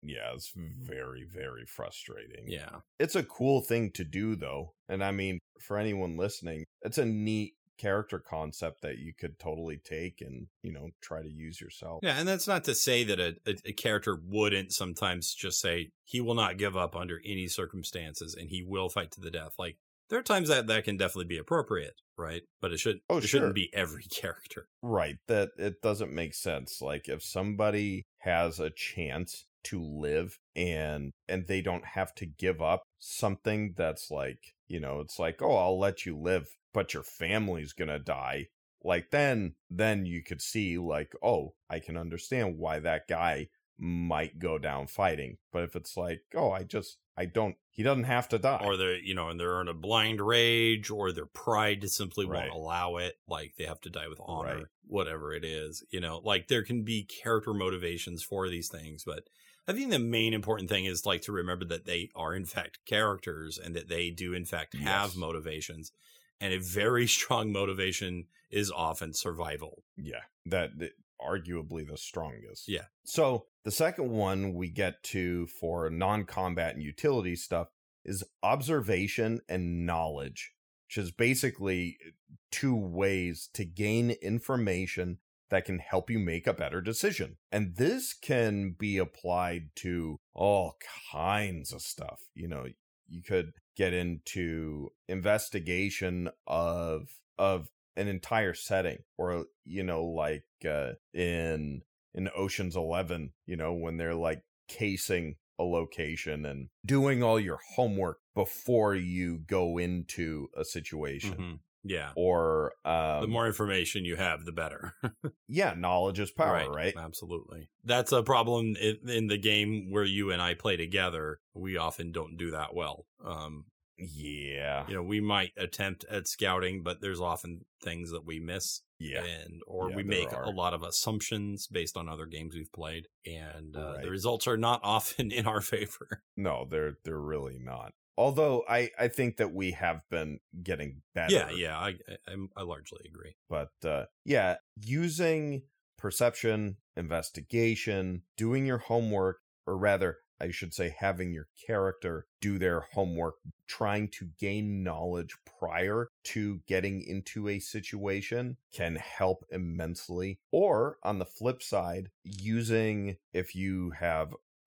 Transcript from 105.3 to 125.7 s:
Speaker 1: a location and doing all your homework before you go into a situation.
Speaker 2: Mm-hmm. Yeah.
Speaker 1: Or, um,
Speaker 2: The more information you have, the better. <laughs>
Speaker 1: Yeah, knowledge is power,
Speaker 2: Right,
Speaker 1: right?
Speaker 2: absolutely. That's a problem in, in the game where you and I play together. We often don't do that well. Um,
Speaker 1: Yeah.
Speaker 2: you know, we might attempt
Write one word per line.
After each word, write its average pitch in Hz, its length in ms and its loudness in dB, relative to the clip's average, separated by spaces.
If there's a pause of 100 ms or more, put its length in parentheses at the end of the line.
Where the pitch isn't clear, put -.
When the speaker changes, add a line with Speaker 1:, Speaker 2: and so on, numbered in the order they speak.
Speaker 1:
a 85 60 0
location 82 800 -2
and 69 240 -8 (160)
doing 135 380 4
all 113 160 6
your 92 200 -2 (160)
homework 95 440 2 (160)
before 104 600 4
you 90 440 0
go 87 380 2
into 85 800 -2
a 76 80 -2
situation. 76 680 -6
Speaker 2:
Mm-hmm. 87 200 -6 (300)
Yeah. 80 320 -4
Speaker 1:
Or, 82 580 4 (120)
um, 78 360 2
Speaker 2:
The 107 60 0
more 117 200 2
information 98 580 0
you 85 120 -2
have, 82 280 0
the 85 60 -8
better. 80 500 -4
<laughs> - 320 -6 (180)
Speaker 1:
Yeah, 156 240 4
knowledge 90 440 4
is 101 100 0
power, 156 240 4
Speaker 2:
Right, 76 160 2
Speaker 1:
right? 76 260 0
Speaker 2:
absolutely. 82 760 -8 (140)
That's 120 280 4
a 127 100 8
problem 117 580 4
in, 110 180 4 (120)
in 110 180 2
the 104 120 4
game 104 500 4
where 104 140 2
you 98 280 2
and 87 100 2
I 87 120 2
play 95 240 0
together. 82 640 0 (160)
We 92 220 -4
often 82 340 -2
don't 82 260 -4
do 85 140 -4
that 76 240 -4
well. 76 320 -6 (180)
Um, 78 400 -8 (320)
Speaker 1:
Yeah. 71 880 -4
Speaker 2:
you 95 60 -6
know, 92 80 -2
we 101 200 0
might 101 360 2
attempt 98 520 -4